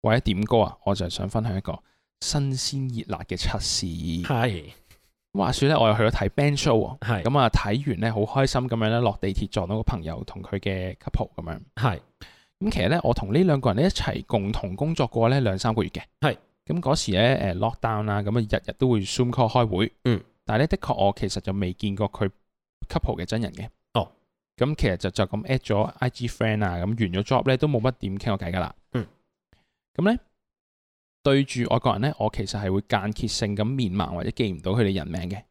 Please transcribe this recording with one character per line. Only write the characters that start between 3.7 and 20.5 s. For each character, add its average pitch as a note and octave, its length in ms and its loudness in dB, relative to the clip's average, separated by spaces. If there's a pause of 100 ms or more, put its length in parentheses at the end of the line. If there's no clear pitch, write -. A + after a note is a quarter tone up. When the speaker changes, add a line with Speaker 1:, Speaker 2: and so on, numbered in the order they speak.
Speaker 2:
係。 A2+ 380 -2 (680)
Speaker 1:
話 G2 180 0
說 C#3 180 2
呢， D#3 100 4
我 A2+ 80 6
又 G#2+ 80 6
去 A#2 80 2
咗 A2 60 6
睇 G2 200 0
band C#3+ 300 2
show A#2 200 4
喎。 - 200 -4
Speaker 2:
係。 G#2 240 -2
Speaker 1:
咁 B2+ 160 2
啊， A#2+ 100 4
睇 C3 400 0
完 F#2 100 -2
呢， A2+ 140 0
好 G#2+ 80 -2
開 C3+ 260 2
心 B2+ 220 0
咁 - 40 -2
樣 A2 160 2
呢， A#2 120 2
落 A#2 200 0
地 F#2+ 80 -2
鐵 G2 180 0
撞 F2+ 200 -2
到 G2+ 80 -2
個 F#2 80 -2
朋 - 200 -2
友 E2 220 -8
同 - 160 -14
佢 G2 180 -6
嘅 F#2 380 -4
couple - 380 -4
咁 E2+ 80 -10
樣。 D#2+ 160 -8 (160)
Speaker 2:
係。 G#2+ 240 0 (600)
Speaker 1:
咁 G#3 120 0
其 - 80 -2
實 F2+ 100 2
呢， E3 140 2
我 A#2+ 100 4
同 G2+ 200 -2
呢 E3+ 100 4
兩 D3 180 4
個 A#2+ 100 2
人 F#2+ 60 0
呢， C#3 60 4
一 F3+ 80 4
齊 - 340 -4
共 G#2 260 0
同 - 240 -4
工 D#3+ 180 -2
作 C#3+ 140 0
過 A2+ 220 2
呢 C#3 100 4
兩 G2+ 180 0
三 A2 160 0
個 A2+ 100 2
月 E2 60 -2
嘅。 - 120 -10 (200)
Speaker 2:
係。 C#3+ 140 2 (300)
Speaker 1:
咁 E3 160 -2
嗰 D3 140 2
時 - 180 -2
呢， G2 420 2
誒， - 20 -6
lockdown G#2+ 460 -2
啦， G#2 180 0
咁 G2+ 160 0
啊， A#2 40 2
日 - 300 -2
日 - 60 -8
都 C3 120 2
會 A2 120 4
Zoom B2 300 0
call A#2+ 180 2
開 A#2+ 180 4
會。 G2 240 0 (140)
Speaker 2:
嗯。 A#2 160 2 (240)
Speaker 1:
但 G#2+ 120 0